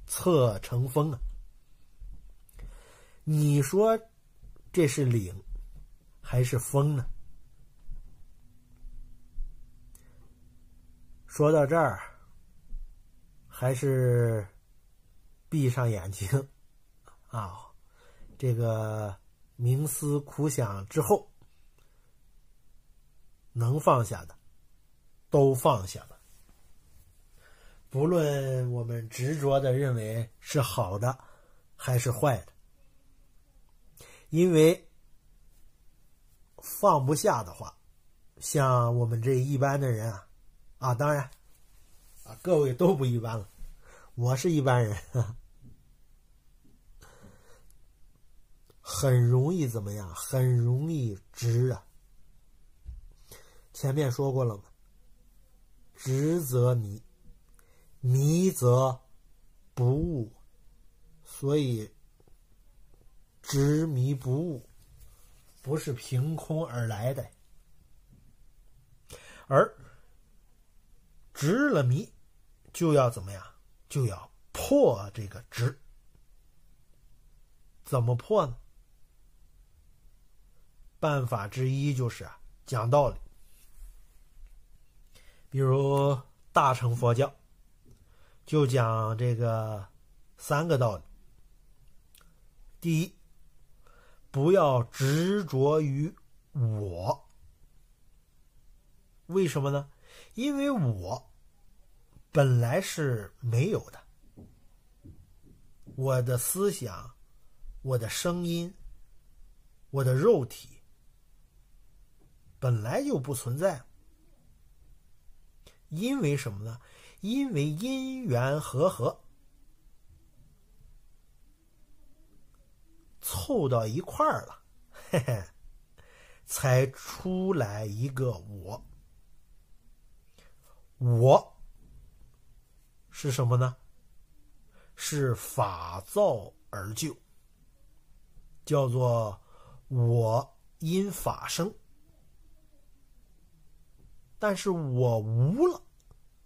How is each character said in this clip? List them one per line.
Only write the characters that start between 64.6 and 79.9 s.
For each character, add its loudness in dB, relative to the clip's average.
不 -4
是 -4
凭 -4
空 -4
而 -4
来 -4
的。 -8
而 4
执 2
了 2
迷， 0
就 2
要 6
怎 -10
么 -12
样？ -14
就 0
要 -8
破 4
这 -8
个 -14
执。 -2
怎 -2
么 2
破 2
呢？ -8